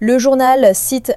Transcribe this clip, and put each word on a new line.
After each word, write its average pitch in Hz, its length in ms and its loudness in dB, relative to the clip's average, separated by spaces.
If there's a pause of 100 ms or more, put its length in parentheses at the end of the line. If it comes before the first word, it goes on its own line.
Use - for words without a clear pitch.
Le 240 180 0
journal 262 560 2
cite - 420 -6